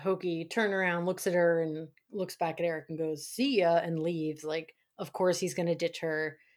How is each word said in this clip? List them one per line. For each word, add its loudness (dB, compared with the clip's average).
hokey -2
turnaround, 0
looks -2
at 2
her 6
and -4
looks -6
back -2
at 0
Eric -2
and -6
goes, -4
"See 0
ya," 6
and 0
leaves. -2
Like, -6
of -10
course 2
he's -2
gonna 0
ditch -4
her, -2